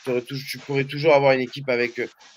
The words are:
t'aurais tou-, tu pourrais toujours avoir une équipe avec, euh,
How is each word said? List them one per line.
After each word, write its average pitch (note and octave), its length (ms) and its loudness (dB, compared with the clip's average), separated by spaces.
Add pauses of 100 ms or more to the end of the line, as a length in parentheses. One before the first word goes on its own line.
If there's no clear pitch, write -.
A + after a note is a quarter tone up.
t'aurais B2 160 -2
tou-, C#3 160 -10
tu C#3 220 -10
pourrais C#3 260 -4
toujours D3 280 2
avoir C#3 200 6
une C3 80 0
équipe C3+ 280 -8
avec, A#2+ 280 -2
euh, A#2 100 -6 (300)